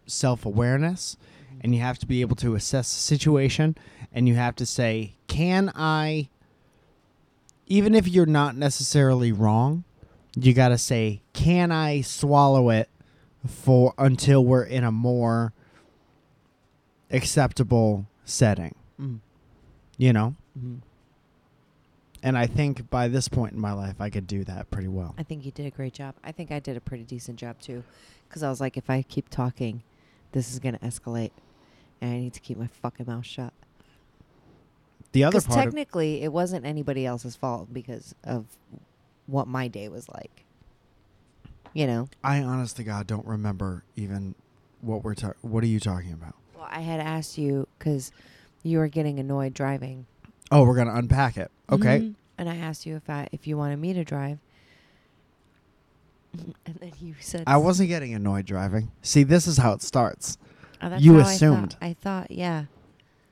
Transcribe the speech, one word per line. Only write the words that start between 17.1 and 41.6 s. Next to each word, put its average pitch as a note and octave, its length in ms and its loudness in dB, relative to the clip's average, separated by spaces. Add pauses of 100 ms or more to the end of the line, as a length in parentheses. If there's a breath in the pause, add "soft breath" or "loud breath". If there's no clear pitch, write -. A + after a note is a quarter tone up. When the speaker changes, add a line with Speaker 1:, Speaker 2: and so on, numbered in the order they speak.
Speaker 1:
acceptable A#2 960 2 (180)
setting?" F#2+ 520 0 (240)
Speaker 2:
Mm. B2+ 180 -8 (800)
Speaker 1:
You B2+ 140 6
know? A2+ 240 0 (200)
Speaker 2:
Mm-hmm. B2 200 -12 (1500)
Speaker 1:
And B2+ 160 0
I A#2+ 80 2
think C3 440 -2
by B2 180 0
this B2+ 200 -2
point A2 260 -4
in A2 60 -10
my G#2 120 -4
life, G2 280 -8
I G2+ 80 -6
could G2 200 -6
do G2 160 -4
that F#2+ 260 -12
pretty F#2+ 180 -6
well. F#2 300 -8
Speaker 2:
I D#3 60 -8
think D3 200 -14
you C#3 60 -12
did C#3+ 160 -12
a C3+ 40 -10
great C3 240 -10
job. C3+ 280 -14
I - 100 -16
think D#3 200 -14
I D3 80 -8
did C3+ 160 -10
a A#2+ 40 -12
pretty A#2+ 240 -12
decent A#2+ 360 -14
job, A#2+ 200 -14
too. B2 220 -14 (460 soft breath)
'Cause D3+ 160 -12
I C#3 60 -2
was C3 100 -6
like, - 160 -6
"If - 120 -12
I C3 140 -2
keep - 280 -8
talking, B2 520 -6 (500 soft breath)
this B2 200 -4
is B2+ 80 -12
gonna B2 180 -6
escalate. A#2 540 -8 (680 soft breath)
And A#2+ 120 -6
I A#2+ 40 -6
need B2 160 -8
to - 60 -20
keep - 160 -12
my A2+ 120 -8
fucking - 380 -12
mouth A#2+ 200 -10
shut." B2 260 -14 (1600 soft breath)
Speaker 1:
The C3 120 4
other D#3+ 160 2
Speaker 2:
'Cause - 60 -4
Speaker 1:
part A#2+ 120 2
of - 60 4
Speaker 2:
technically, D#3+ 580 -4
it D3+ 100 -6
wasn't F3 320 -4
anybody C#3 400 -6
else's A#2+ 320 -8
fault A#2+ 380 -8
because A#2+ 480 -14
of A2+ 240 -8 (800)
what C3+ 220 -4
my B2+ 200 -6
day G#2 200 -14
was F#2 220 -18
like. - 340 -20 (1300)